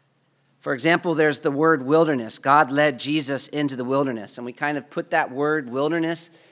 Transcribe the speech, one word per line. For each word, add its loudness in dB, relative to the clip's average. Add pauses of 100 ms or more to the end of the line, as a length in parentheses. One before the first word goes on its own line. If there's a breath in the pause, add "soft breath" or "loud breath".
(600)
For -4
example, 2
there's 2
the -2
word 2
wilderness. 2
God 4
led 2
Jesus -4
into -2
the -4
wilderness. -2
And -10
we -10
kind -4
of -12
put -8
that 0
word -2
wilderness -2 (220 soft breath)